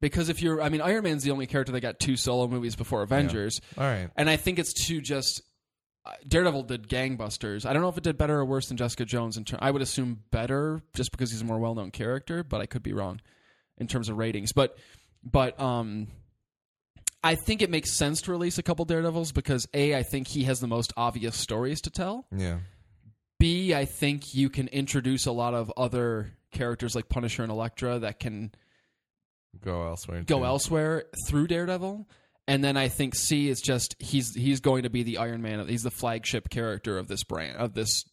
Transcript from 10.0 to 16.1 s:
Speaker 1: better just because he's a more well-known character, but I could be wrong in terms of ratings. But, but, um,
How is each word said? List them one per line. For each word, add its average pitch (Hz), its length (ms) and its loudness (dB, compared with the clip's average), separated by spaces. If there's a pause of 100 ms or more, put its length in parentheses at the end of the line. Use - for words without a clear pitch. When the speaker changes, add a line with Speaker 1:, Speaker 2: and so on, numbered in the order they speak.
Speaker 1:
better 143 500 0 (120)
just 127 180 -2
because 123 200 -2
he's 113 100 -4
a 113 40 -4
more 113 140 0
well-known 113 320 -2
character, 135 520 -4
but 127 180 -2
I 101 40 -4
could 107 180 -6
be 101 100 -4
wrong 101 260 -4 (580)
in 120 100 -6
terms 113 220 -2
of 107 80 -2
ratings. 110 360 -2
But, 135 240 4 (460)
but, 127 360 2
um, 113 480 -2 (1160)